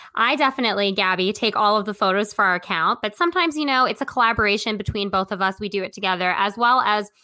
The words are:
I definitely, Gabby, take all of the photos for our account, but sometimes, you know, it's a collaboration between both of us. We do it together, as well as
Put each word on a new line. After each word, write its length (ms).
I 200
definitely, 560
Gabby, 400
take 240
all 220
of 80
the 80
photos 400
for 100
our 120
account, 460
but 140
sometimes, 420
you 80
know, 200
it's 160
a 40
collaboration 680
between 340
both 220
of 100
us. 200
We 80
do 120
it 120
together, 440
as 200
well 240
as 280